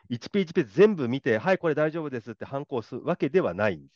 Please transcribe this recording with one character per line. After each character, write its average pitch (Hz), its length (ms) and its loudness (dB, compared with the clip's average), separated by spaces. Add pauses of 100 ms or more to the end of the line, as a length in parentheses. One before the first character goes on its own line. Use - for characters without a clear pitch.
一 - 220 -8
ペ 208 100 2
ー 185 40 0
ジ 160 100 -14
ペ 180 60 2
ー 139 40 0
ジ 104 80 -18
全 208 220 6
部 143 120 -2
見 131 140 -2
て、 113 160 2
「は 185 160 0
い、 180 60 0
こ 175 80 -2
れ 151 80 0
大 156 160 0
丈 165 100 -6
夫 151 80 -6
で 127 100 -6
す」 117 140 -12
っ - 0 -
て - 120 -14
反 139 200 -6
抗 127 160 -4
す - 140 -10
る 113 80 -10
わ 156 120 -2
け 151 140 -2
で 175 120 2
は 104 120 0
な 104 160 2
い 87 80 -2
ん 71 60 -16
で 67 120 -20